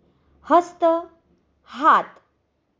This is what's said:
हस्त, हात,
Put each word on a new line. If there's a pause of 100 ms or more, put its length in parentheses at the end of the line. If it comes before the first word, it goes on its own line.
(420)
हस्त, (800)
हात, (760)